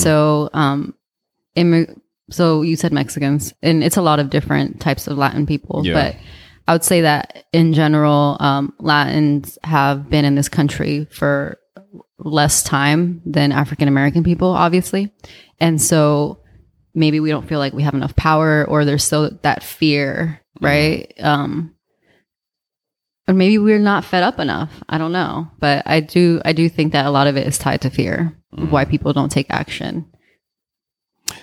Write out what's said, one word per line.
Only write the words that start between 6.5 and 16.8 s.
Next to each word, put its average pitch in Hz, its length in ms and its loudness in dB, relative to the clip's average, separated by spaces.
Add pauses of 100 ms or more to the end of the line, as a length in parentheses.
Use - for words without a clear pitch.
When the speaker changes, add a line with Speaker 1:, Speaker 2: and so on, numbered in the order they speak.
Speaker 1:
I 170 40 4
would 165 120 2
say 170 180 2
that - 500 -2
in 165 220 4
general, 147 680 2
um, 139 400 -2
Latins 147 840 0
have 143 460 0
been 147 160 2
in 143 80 2
this 143 140 0
country 151 640 -2
for 143 480 -4 (600)
less 147 440 0
time 156 640 0
than 143 260 2
African 147 360 0
American 139 360 2
people, 175 240 2
obviously. 185 640 0 (480)
And 160 220 2
so 147 580 2 (540)